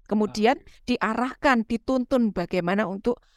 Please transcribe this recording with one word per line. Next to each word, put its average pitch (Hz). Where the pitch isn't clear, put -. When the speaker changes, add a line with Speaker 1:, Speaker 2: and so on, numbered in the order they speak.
Speaker 1:
Kemudian 214
Speaker 2:
Oke. -
Speaker 1:
diarahkan, 233
dituntun 240
bagaimana 180
untuk -